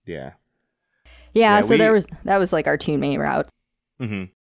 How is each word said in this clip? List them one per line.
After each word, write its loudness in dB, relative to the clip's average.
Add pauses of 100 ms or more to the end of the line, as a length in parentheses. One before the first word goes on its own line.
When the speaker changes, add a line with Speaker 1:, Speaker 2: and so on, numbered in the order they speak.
Speaker 1:
Yeah. -14 (1000)
Speaker 2:
Yeah, 4
Speaker 1:
Yeah, 4
Speaker 2:
so 2
there 4
Speaker 1:
we 4
Speaker 2:
was, -2 (180)
that 0
was, -2
like, -2
our 0
two -4
main -4
routes. -4 (500)
Speaker 1:
Mm-hmm. -8 (340)